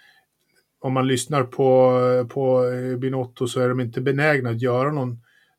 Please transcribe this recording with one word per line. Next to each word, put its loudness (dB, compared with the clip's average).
om -4
man 0
lyssnar 0
på, 4
på, 0
eh, -4
Binotto, -4
så -4
är 2
de -2
inte -4
benägna 0
att -4
göra 0
någon -6